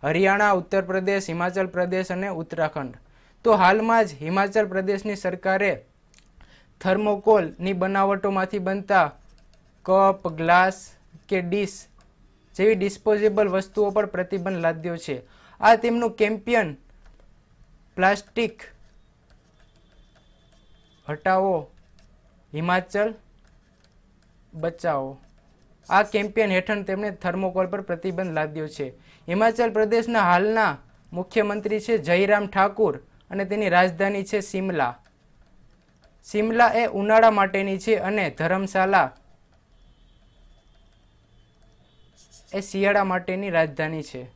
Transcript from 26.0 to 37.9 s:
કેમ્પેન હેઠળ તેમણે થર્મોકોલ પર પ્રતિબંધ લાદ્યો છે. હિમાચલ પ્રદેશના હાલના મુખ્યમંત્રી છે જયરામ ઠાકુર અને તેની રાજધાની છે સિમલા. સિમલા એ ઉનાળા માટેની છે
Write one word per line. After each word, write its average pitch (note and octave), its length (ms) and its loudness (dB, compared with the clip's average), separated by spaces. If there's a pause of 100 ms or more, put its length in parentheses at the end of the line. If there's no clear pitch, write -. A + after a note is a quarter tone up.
કેમ્પેન G#3 480 0
હેઠળ G3 300 -2
તેમણે G3 300 -6
થર્મોકોલ F#3 560 -4
પર G3 140 -6
પ્રતિબંધ F3+ 520 -6
લાદ્યો D#3 340 -4
છે. C#3 260 -10 (340)
હિમાચલ A3+ 440 2
પ્રદેશના A3+ 500 0
હાલના F#3+ 560 2 (360)
મુખ્યમંત્રી G#3 680 -2
છે A3 180 -2
જયરામ G3 500 2
ઠાકુર G3 520 0 (300)
અને G3 160 -4
તેની G#3 240 -2
રાજધાની F#3 540 2
છે G3+ 160 -4
સિમલા. F#3 600 -4 (1200)
સિમલા A3+ 440 2
એ A#3 180 2
ઉનાળા A3 460 4
માટેની G3 460 0
છે A3 180 0